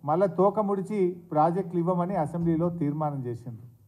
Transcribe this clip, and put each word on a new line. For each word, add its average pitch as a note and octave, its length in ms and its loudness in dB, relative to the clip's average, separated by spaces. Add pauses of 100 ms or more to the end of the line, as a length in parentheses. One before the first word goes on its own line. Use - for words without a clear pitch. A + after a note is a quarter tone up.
మళ్ళా F3+ 180 4 (120)
తోక G3+ 200 4 (100)
ముడిచి G3+ 320 -2 (300)
ప్రాజెక్టులు E3+ 520 2
ఇవ్వమని F3+ 400 0
అసెంబ్లీలో E3 460 0 (100)
తీర్మానం D3 480 -2
చేసిండ్రు. A2+ 400 -10 (200)